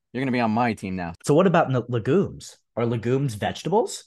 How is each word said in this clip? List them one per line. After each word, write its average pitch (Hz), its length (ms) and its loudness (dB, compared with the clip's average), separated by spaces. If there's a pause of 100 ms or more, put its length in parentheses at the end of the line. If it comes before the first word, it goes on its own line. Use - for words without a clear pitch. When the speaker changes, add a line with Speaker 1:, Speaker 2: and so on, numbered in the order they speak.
(120)
Speaker 1:
You're 123 100 -4
gonna 131 100 -2
be 123 80 2
on 113 100 2
my 113 240 2
team 95 220 -8
now"? 85 180 -6 (100)
Speaker 2:
So - 80 2
what 170 140 6
about 160 260 4
n-, 123 160 0
legumes? 123 680 -2 (180)
Are 117 80 0
legumes 120 500 0
vegetables? 165 720 -2